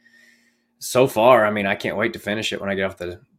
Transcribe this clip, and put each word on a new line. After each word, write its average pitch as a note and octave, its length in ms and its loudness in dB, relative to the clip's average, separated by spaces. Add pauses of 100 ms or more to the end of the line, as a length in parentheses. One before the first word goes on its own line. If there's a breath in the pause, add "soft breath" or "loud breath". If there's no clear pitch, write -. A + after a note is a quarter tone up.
(800 soft breath)
so C3 280 2
far, A#2 400 4
I G#2 40 0
mean, G#2+ 160 -2
I G2 80 0
can't G2+ 220 -6
wait A2+ 160 -2
to A2 60 -14
finish G#2+ 340 -6
it F2 80 -6
when G2 80 -8
I G2 60 -2
get F#2+ 100 -2
off F#2+ 140 -6
the F2 220 -10 (180)